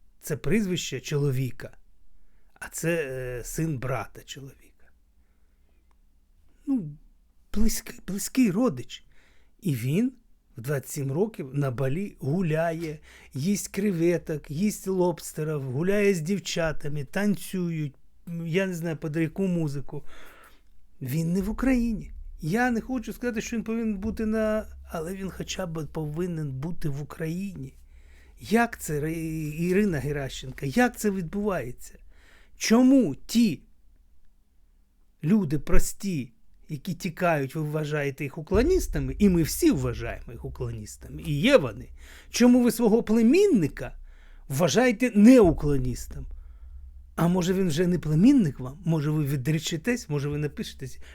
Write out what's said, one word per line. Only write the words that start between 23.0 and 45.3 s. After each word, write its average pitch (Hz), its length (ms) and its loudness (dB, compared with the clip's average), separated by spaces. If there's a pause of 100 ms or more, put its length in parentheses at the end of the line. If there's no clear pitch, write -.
сказати, 226 280 -4
що - 160 -6
він 214 60 -4
повинен 220 340 -2
бути 214 280 -4
на, 214 400 0 (240)
але 175 260 -6
він 190 140 -6
хоча 180 360 -8
б 160 220 -6
повинен 156 640 -4
бути 151 380 -4
в 139 120 -4
Україні. 165 720 -8 (640)
Як 226 420 0
це, 151 180 -4
Ри-, 160 600 -4
Ірина 180 400 2
Геращенко, 143 640 -6
як 240 320 2
це 214 140 0
відбувається? 190 880 -6 (580)
Чому 247 580 6
ті 220 460 2 (1600)
люди 160 360 2
прості, 170 720 4 (360)
які 156 240 -8
тікають, 156 600 -2
ви 160 60 -4
вважаєте 151 640 -4
їх 139 140 -8
уклоністами, 185 800 0
і 208 100 8
ми 170 140 4
всі 311 280 2
вважаємо 117 600 -4
їх 120 140 -14
уклоністами, 120 800 -10
і 147 140 -2
є 254 180 6
вони. 120 320 0 (400)
Чому 247 340 6
ви 240 80 4
свого 226 320 4
племінника 226 920 4 (500)
вважаєте 196 680 2
не 233 240 12